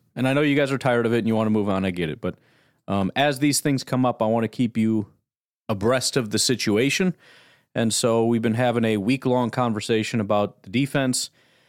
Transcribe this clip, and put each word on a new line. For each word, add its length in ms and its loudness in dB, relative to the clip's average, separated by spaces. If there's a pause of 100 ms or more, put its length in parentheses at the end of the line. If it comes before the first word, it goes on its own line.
(140)
and 140 -2
I 60 2
know 80 2
you 140 2
guys 140 2
are 80 -2
tired 280 2
of 80 2
it 40 4
and 80 0
you 80 2
wanna 160 0
move 180 0
on, 160 0
I 60 0
get 200 -4
it, 100 -10
but, 140 -6 (540)
um, 280 0
as 220 0
these 220 0
things 240 -2
come 200 -2
up, 180 0
I 40 0
wanna 220 0
keep 280 -4
you 300 0 (640)
abreast 480 0
of 140 -2
the 80 0
situation. 760 0 (600)
And 180 0
so 340 2
we've 160 2
been 120 0
having 300 2
a 140 2
week-long 520 0
conversation 720 -2
about 420 -2
the 80 -20
defense. 600 -2 (380)